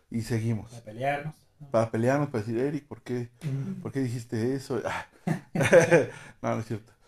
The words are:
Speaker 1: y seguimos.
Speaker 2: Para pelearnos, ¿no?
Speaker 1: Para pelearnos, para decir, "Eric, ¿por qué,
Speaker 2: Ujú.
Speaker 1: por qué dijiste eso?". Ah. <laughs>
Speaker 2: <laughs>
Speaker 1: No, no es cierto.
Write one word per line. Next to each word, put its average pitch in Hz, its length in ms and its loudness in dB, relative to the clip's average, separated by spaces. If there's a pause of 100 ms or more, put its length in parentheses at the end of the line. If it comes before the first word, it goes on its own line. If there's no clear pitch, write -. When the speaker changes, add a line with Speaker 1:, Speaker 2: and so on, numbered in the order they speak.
(120)
Speaker 1:
y 117 100 -4
seguimos. 113 500 -2
Speaker 2:
Para 117 120 -18
pelearnos, 143 520 -4 (240)
¿no? - 120 -20
Speaker 1:
Para 113 200 2
pelearnos, 135 380 2
para 110 140 -2
decir, 113 160 -2
"Eric, 143 280 -2
¿por 113 140 -14
qué, 123 280 -6 (140)
Speaker 2:
Ujú. 139 380 -6
Speaker 1:
por 107 100 -8
qué 135 100 -4
dijiste 120 540 -2
eso?". 131 300 -4
Ah. - 200 -4 (200)
<laughs> - 280 -2
Speaker 2:
<laughs> - 880 4
Speaker 1:
No, 117 140 -2
no 113 40 -2
es 110 80 -8
cierto. 110 240 -8 (160)